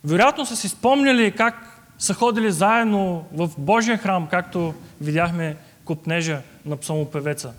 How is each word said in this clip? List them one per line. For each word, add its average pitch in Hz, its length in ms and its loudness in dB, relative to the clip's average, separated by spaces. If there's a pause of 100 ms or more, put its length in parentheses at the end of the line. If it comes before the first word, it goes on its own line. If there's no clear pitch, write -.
вероятно 240 420 2
са 233 100 -8
си 202 140 -6
спомняли 254 600 4
как 226 400 -2 (300)
са 196 120 -2
ходили 220 380 2
заедно 196 800 2
в 165 240 -2
Божия 220 400 2
храм, 185 300 -2
както 175 460 -2 (280)
видяхме 160 560 -2 (280)
копнежа 160 560 -4 (240)
на 147 120 -6
псалмопевеца 147 800 -6